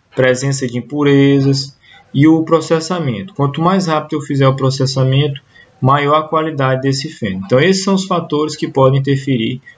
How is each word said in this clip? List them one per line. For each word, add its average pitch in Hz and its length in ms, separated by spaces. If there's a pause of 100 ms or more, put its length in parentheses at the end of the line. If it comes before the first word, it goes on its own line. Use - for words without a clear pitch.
(140)
presença 131 520
de 117 100
impurezas 139 1000 (360)
e 139 140
o 160 160
processamento. 156 920
Quanto 143 280
mais 185 240
rápido 156 300
eu 147 40
fizer 139 280
o 131 80
processamento, 135 840 (400)
maior 143 360
a 156 120
qualidade 139 540
desse 135 260
feno. 95 380
Então, 127 140
esses 190 220
são 196 120
os 190 100
fatores 156 520
que 160 120
podem 135 320
interferir 135 600 (160)